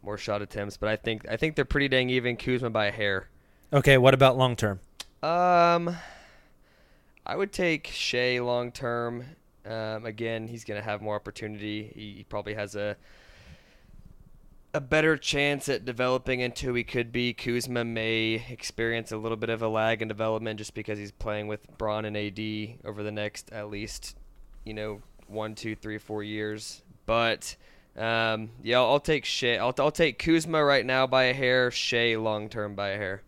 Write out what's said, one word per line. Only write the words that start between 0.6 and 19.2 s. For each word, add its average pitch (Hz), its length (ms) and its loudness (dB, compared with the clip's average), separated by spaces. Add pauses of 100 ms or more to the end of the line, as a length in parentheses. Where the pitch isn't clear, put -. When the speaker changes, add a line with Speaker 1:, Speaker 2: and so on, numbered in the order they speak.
Speaker 1:
But 107 120 -2
I 107 80 0
think, 110 320 -4
I 113 80 -2
think 156 180 -2
they're 139 100 2
pretty 143 220 0
dang 127 240 2
even. 123 260 0
Kuzma 123 340 -2
by 107 160 2
a 101 40 0
hair. 101 380 -2 (460)
Speaker 2:
Okay, 139 220 8
what 131 160 10
about 131 240 8
long 127 180 4
term? 101 260 0 (420)
Speaker 1:
Um, 170 760 4 (1300)
I - 100 -6
would 196 160 -2
take 170 340 0
Shai 123 540 -2
long 120 320 -2
term. 120 520 -4 (400)
Um, 110 420 -6
again, 113 420 -4
he's 117 160 -12
gonna 104 180 -6
have 107 200 -4
more 107 120 -4
opportunity. 107 800 -8
He, 104 240 -14
he 104 60 -18
probably 104 300 -8
has 104 200 -6
a, 104 220 -4 (1800)
a 147 60 0
better 156 360 4
chance 143 520 0
at 120 160 -2
developing 127 560 0
into 123 260 -4
who 123 80 0
he 120 80 0
could 117 300 -4
be. 120 200 0
Kuzma 120 520 -2
may 113 680 0
experience 117 640 -4
a 107 60 -6
little 110 180 -4